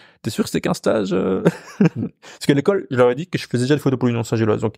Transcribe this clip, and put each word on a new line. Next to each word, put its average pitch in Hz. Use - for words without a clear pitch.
t'es 117
sûr 220
que -
c'était -
qu'un 180
stage, 202
euh ? » 185
<laughs> -
Parce -
qu'à 147
l'école, 196
je 131
leur 123
ai 123
dit 151
que 135
je -
faisais 123
déjà 139
des 143
photos 131
pour 123
l'Union 117
Saint-Gilloise. 113
Donc, 110